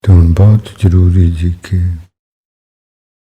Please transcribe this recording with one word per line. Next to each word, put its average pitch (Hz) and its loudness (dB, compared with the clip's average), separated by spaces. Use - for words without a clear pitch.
ਤੇ 98 2
ਹੁਣ 85 2
ਬਹੁਤ 104 0
ਜ਼ਰੂਰੀ 90 0
ਜੀ 85 -6
ਕਿ 90 -6